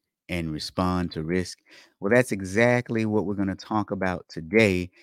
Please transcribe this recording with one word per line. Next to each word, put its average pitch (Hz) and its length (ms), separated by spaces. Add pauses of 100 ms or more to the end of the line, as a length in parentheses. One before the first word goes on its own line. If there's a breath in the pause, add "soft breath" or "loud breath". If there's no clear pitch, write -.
(300)
and 85 220
respond 90 600
to 80 120
risk? 87 360 (400 soft breath)
Well, 101 140
that's 123 180
exactly 113 720
what 107 200
we're 101 100
gonna 95 200
talk 107 360
about 92 380
today 90 600 (140)